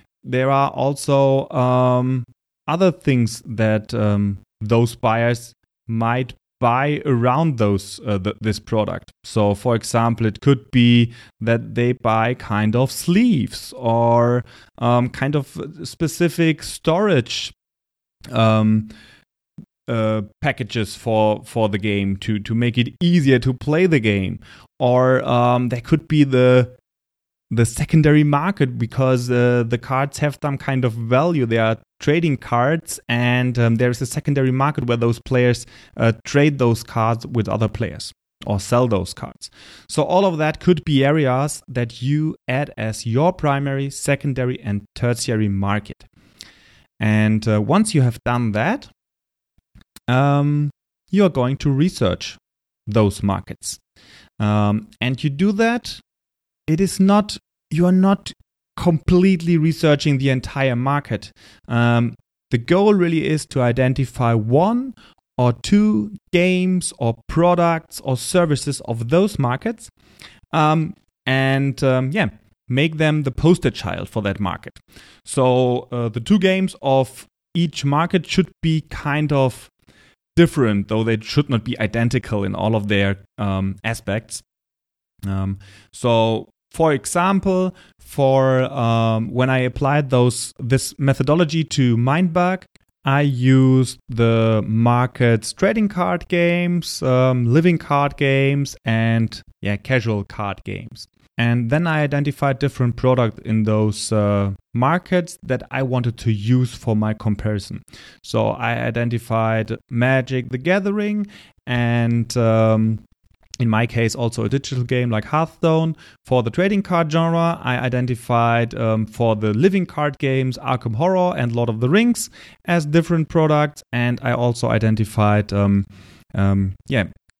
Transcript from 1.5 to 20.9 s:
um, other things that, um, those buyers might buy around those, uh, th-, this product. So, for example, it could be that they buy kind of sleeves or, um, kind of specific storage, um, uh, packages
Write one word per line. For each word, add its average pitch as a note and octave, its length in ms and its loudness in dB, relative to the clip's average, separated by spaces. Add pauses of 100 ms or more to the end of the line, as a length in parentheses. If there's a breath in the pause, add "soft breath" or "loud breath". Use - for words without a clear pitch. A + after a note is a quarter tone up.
um, B2+ 720 2 (420)
other F3 240 2
things B2+ 560 0
that, G#2+ 460 -2
um, G#2 460 0 (220)
those A#2 360 0
buyers A#2 560 -2 (340)
might A#2 460 -2 (280)
buy C3+ 460 0
around B2+ 500 2
those, G#2 500 -2
uh, G#2 120 -2
th-, F#2+ 240 -4
this G#2 180 -2
product. G2 500 -4 (140)
So, G2+ 300 0
for A#2+ 200 -2
example, A#2 520 0
it G#2 160 -4
could - 280 0
be A#2+ 440 4 (260 loud breath)
that A2+ 340 -2
they A#2+ 180 0
buy A2+ 420 -2
kind G#2+ 420 -2
of C3 160 0
sleeves F3+ 880 0
or, A#2+ 680 2 (320 loud breath)
um, A#2+ 320 2
kind C#3 260 -4
of C#3+ 240 -6 (260)
specific E3 760 -2
storage, E3 880 -2 (800)
um, A2 600 2 (1000 loud breath)
uh, A2 340 -2 (200)
packages A#2+ 520 -4